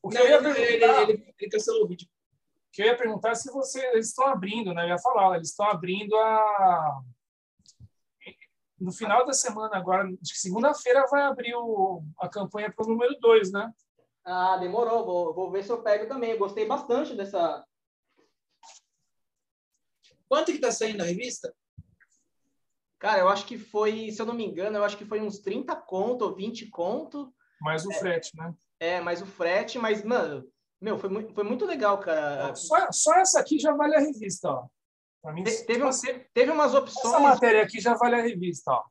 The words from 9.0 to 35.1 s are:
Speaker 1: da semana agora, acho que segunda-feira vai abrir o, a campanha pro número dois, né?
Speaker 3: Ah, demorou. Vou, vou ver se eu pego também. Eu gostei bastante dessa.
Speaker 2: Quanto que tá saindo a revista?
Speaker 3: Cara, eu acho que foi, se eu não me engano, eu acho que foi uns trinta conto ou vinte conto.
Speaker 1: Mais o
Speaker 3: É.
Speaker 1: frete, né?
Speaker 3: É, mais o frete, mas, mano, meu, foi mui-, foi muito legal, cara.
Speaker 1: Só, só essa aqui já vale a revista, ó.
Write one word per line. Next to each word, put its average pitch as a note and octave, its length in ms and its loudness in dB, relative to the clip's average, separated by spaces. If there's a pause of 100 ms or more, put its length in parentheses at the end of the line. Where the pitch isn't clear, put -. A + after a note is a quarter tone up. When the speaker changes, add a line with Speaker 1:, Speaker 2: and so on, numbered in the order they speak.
Speaker 1:
da C#4+ 80 -4
semana A3 440 -4
agora, F#3 260 0
acho F#3 300 -10
que - 60 -10
segunda-feira B3+ 680 2
vai C#4+ 120 2
abrir B3 340 -2
o, G3 480 -2 (160)
a F3+ 80 -6
campanha G3+ 440 -8
pro A3 160 -6
número A#3+ 320 0
dois, A3 320 6
né? G#3+ 200 -4 (540)
Speaker 3:
Ah, F3+ 320 2
demorou. A3 480 0
Vou, F3 280 -2
vou F3+ 180 -4
ver G3 120 -4
se G#3 80 -6
eu A3+ 100 -4
pego G#3+ 260 0
também. A#3+ 240 -4
Eu A3 80 -4
gostei G3+ 260 -2
bastante C4 500 -2
dessa. F#3 480 -4 (2750)
Speaker 2:
Quanto D#4+ 240 0
que D4+ 80 -4
tá A#3 120 0
saindo A3 300 -4
a E3+ 40 -2
revista? G3+ 480 -6 (1500)
Speaker 3:
Cara, G#3 200 2
eu F#3 100 6
acho G3+ 160 0
que A#3 120 -14
foi, G#3+ 540 -2
se G#3+ 100 -10
eu A3 40 -4
não A#3 80 -6
me A#3 120 -6
engano, G3 320 -6
eu G3+ 60 0
acho G3+ 140 -2
que G3+ 80 -16
foi G#3+ 140 -6
uns G#3 200 -6
trinta B3 360 -6
conto A3+ 480 -4
ou F3 120 -4
vinte G#3+ 320 -10
conto. C4 680 -8 (260)
Speaker 1:
Mais D#3+ 260 -4
o G3+ 60 -8
Speaker 3:
É. - 40 -6
Speaker 1:
frete, E3+ 400 -4
né? E3 180 -12 (260)
Speaker 3:
É, E3+ 220 -2
mais F3 200 -4
o G3+ 40 -12
frete, F#3+ 520 -2
mas, G#3+ 260 -2
mano, E3 440 -2 (320)
meu, G3+ 180 -4
foi G3 120 -6
mui-, G#3+ 240 -6
foi G#3 100 -4
muito B3+ 220 -2
legal, G#3+ 340 0
cara. C#3+ 560 -2
Speaker 1:
Só, E4+ 360 0
só D4+ 240 4
essa F#4 240 6
aqui D4 200 0
já D4 140 2
vale D4+ 220 2
a D4+ 40 8
revista, A3 500 -4
ó. B2+ 180 -6 (540)